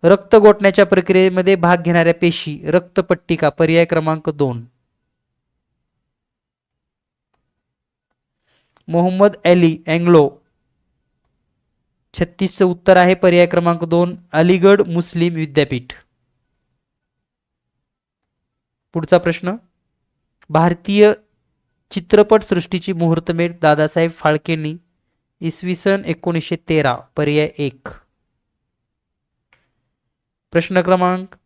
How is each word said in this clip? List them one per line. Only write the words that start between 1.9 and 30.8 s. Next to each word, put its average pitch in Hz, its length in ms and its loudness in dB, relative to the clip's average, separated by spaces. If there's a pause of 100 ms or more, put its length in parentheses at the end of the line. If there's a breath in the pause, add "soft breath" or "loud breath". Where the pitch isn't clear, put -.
पेशी, 165 500 -4
रक्तपट्टिका, 170 840 -2
पर्याय 165 360 0
क्रमांक 156 460 -4
दोन. 131 340 -6 (4000)
मोहम्मद 185 560 0
अली 170 420 4
अँग्लो, 165 520 2 (1800)
छत्तीसचं 190 440 -4
उत्तर 180 320 2
आहे 180 180 4
पर्याय 175 320 2
क्रमांक 170 380 -2
दोन, 170 320 -2 (160)
अलीगड 185 560 2
मुस्लिम 170 460 -4
विद्यापीठ. 143 580 -4 (3000)
पुढचा 170 260 -2
प्रश्न, 175 380 -6 (960)
भारतीय 175 600 0 (800)
चित्रपट 208 520 0
सृष्टीची 180 500 -6
मुहूर्तमेढ 170 680 -4
दादासाहेब 156 480 0
फाळकेंनी 156 680 -4 (640)
इसवी 175 340 -6
सन 196 320 -2
एकोणीसशे 165 500 -6 (120)
तेरा, 147 260 0
पर्याय 151 640 -4
एक. 143 300 -8 (2500)
प्रश्न 170 300 -2